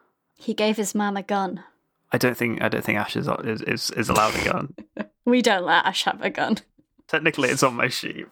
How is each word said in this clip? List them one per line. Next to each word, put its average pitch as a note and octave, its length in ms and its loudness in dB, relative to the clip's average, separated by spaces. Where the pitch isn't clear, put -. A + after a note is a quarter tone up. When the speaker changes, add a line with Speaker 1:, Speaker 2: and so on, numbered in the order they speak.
Speaker 1:
He - 180 -6
gave G#3+ 240 2
his G3+ 180 -2
man G3+ 220 0
a F#3+ 60 -6
gun. G3 400 -2
Speaker 2:
I B2 60 2
don't B2 200 2
think, A#2 240 -2
I A2 80 2
don't A#2 140 -2
think G#2+ 160 0
Ash - 180 -4
is, - 100 -2
is, A2+ 200 -4
is, - 280 -2
is - 180 -2
allowed G#2+ 260 4
a F2+ 100 -2
gun. - 300 -2
Speaker 1:
<laughs> - 120 -10
We B3 160 4
don't G3+ 220 2
let E3 220 4
Ash - 180 0
have - 180 -2
a G3+ 80 -2
gun. C#3 280 0
Speaker 2:
Technically, D3+ 400 2
it's C3 160 2
on B2+ 120 2
my B2 120 0
sheet, - 440 -6